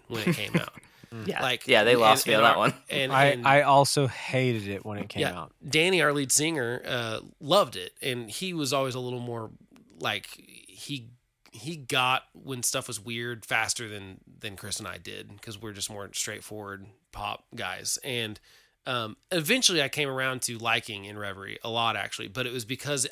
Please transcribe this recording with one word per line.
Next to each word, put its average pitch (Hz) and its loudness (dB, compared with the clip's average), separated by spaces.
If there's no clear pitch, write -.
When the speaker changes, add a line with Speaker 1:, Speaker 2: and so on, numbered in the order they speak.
Speaker 1:
when 113 -4
it 170 4
came 104 -4
out. - -4
Speaker 2:
<laughs> - -20
Yeah. - -2
Speaker 1:
Like, 127 -2
Speaker 2:
Yeah, 113 8
they 117 8
Speaker 1:
and, 120 6
Speaker 2:
lost 110 8
me 117 4
Speaker 1:
and 110 6
Speaker 2:
on 117 10
that - 8
Speaker 1:
our, - 0
Speaker 2:
one. 120 4
Speaker 1:
and, 135 -2
Speaker 3:
I, 135 6
Speaker 1:
and 131 4
Speaker 3:
I 139 8
also 139 6
hated 120 -2
it 98 -6
when 104 -8
it 101 -8
came - -4
Speaker 1:
yeah, 90 -2
Speaker 3:
out. 73 -14
Speaker 1:
Danny, 160 4
our 147 4
lead 143 0
singer, 147 0
uh, 117 -4
loved 156 2
it, 92 -10
and 120 -4
he 185 -6
was 147 -2
always 135 0
a 127 -6
little 123 -6
more, 117 -8
like, 104 -4
he, - -14
he 139 -12
got 131 0
when 123 -10
stuff - -2
was 110 -8
weird 117 -8
faster 113 -2
than, 98 -14
than 101 -12
Chris 98 -8
and 104 -10
I 90 -10
did, 101 -14
'cause 107 -14
we're 104 -12
just 98 -8
more 101 -12
straightforward 101 -10
pop 104 -8
guys. 98 -6
And, 117 -6
um, 117 -4
eventually 180 2
I 131 -2
came 147 -2
around 131 -2
to 120 -4
liking 113 -2
In 104 -12
Reverie 98 -10
a 113 -6
lot, 113 0
actually, 107 -8
but 123 -6
it 120 -10
was 120 -8
because 131 -4